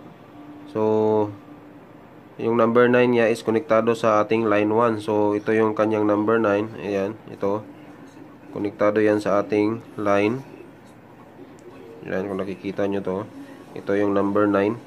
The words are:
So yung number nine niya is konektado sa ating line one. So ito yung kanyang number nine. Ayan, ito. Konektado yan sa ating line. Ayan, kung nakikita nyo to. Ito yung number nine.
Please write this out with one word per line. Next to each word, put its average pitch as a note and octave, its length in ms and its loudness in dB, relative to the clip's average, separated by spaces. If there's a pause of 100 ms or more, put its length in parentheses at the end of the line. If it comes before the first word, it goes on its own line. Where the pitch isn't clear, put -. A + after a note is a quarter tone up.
(720)
So A2 560 0 (1120)
yung A2+ 160 0
number A#2 320 4
nine B2 240 4
niya A#2 160 4
is A2+ 160 -2
konektado A2+ 560 2
sa G#2+ 240 2
ating A2 240 0
line G#2 240 2
one. A2 320 2
So G#2 320 0
ito G#2+ 160 -2
yung A2 240 2
kanyang G#2+ 320 2
number G#2+ 320 2
nine. G#2+ 400 0
Ayan, G2 480 -4
ito. G2+ 320 -4 (960)
Konektado G#2 480 0
yan G#2+ 160 4
sa G2+ 240 0
ating G#2+ 400 -2 (160)
line. G#2 400 2 (1700)
Ayan, F#2+ 240 -6
kung F#2+ 80 -6
nakikita G2 480 -6
nyo G2 160 -4
to. F#2 140 -4 (580)
Ito - 160 -8
yung G2+ 240 0
number G2+ 320 2
nine. G2+ 400 2